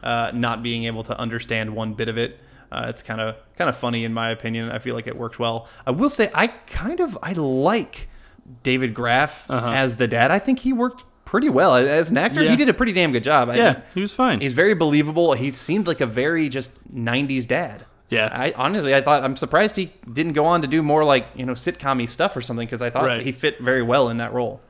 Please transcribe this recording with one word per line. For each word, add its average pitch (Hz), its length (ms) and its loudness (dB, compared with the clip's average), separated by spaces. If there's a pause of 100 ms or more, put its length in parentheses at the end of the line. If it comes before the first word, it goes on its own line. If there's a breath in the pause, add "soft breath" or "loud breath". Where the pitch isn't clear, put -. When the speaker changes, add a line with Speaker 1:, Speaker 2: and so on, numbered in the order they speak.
Speaker 1:
uh, 117 320 -2
not 117 300 -2
being 117 220 -4
able 113 180 -6
to 113 160 -8
understand 113 560 -4
one 110 180 -6
bit 113 160 -4
of 110 80 -4
it. 120 220 -4 (320 soft breath)
Uh, 117 180 -6
it's 117 140 -10
kinda, 110 320 -6 (220)
kinda 170 160 0
funny 117 320 -4
in 113 80 -4
my 113 160 -2
opinion. 113 420 -6
I 117 80 -8
feel 120 160 -6
like 117 120 -8
it 117 100 -10
worked 117 220 -10
well. 113 280 -4 (180 loud breath)
I 131 60 -2
will 208 180 2
say 202 240 0
I 208 140 2
kind 240 520 -6
of, 285 240 -2
I 180 100 -6
like 151 760 0 (540 soft breath)
David 127 300 0
Graff 123 560 0
Speaker 2:
Uh-huh. 120 220 -2
Speaker 1:
as 131 260 0
the 123 100 2
dad. 120 240 4
I 196 80 4
think 254 200 0
he 262 140 -2
worked 247 300 -2 (200)
pretty 262 260 0
well 143 260 6
as 147 360 4
an - 60 2
actor. - 260 2
Speaker 2:
Yeah. - 80 6
Speaker 1:
He 247 40 8
did 285 140 4
a 202 40 4
pretty 240 180 0
damn 175 200 2
good 117 120 0
job. 139 260 4
I 120 60 -2
Speaker 2:
Yeah, 233 180 6
Speaker 1:
think - 120 -6 (100)
Speaker 2:
he 185 60 -2
was 202 120 -4
fine. 226 280 2
Speaker 1:
he's 135 120 -2
very 185 220 4
believable. 156 580 4
He 131 180 -2
seemed 175 360 -2
like 165 140 -2
a 135 40 2
very 143 440 0
just 127 220 -6 (200)
nineties 127 540 -2
dad. 127 400 -4 (240)
Speaker 2:
Yeah. 110 220 0
Speaker 1:
I 131 240 -2
honestly, 143 380 0
I 139 80 6
thought, 143 220 2
I'm 135 140 -2
surprised 190 380 2
he 185 180 -6 (180)
didn't 156 220 -2
go 147 120 2
on 170 160 4
to 143 60 -4
do 156 160 2
more, 151 200 4
like, 135 220 4 (100)
you 127 100 -8
know, 127 80 -4
sitcom-y 135 520 -4
stuff 165 320 -4
or 127 40 -6
something, 117 260 -6
'cause 117 160 -6
I 120 80 -2
thought 139 140 0
Speaker 2:
Right. 120 160 0
Speaker 1:
he 131 100 -4
fit 143 280 -4
very 127 220 2
well 120 280 4
in 117 80 -4
that 117 160 -6
role. 123 360 -4